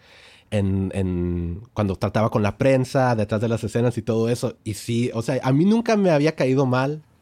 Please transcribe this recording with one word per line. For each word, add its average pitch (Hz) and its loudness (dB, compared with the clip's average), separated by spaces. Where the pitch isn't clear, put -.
en, 95 0
en, 87 -2
cuando 98 0
trataba 107 0
con 117 0
la 104 -2
prensa, 131 2
detrás 107 -2
de 117 0
las 113 -2
escenas 117 0
y - -2
todo 113 0
eso. 123 -4
Y 107 -6
sí, 120 -2
o 113 -2
sea, 131 -4
a 131 2
mí 151 4
nunca 226 2
me 196 2
había 151 2
caído 135 2
mal 135 -2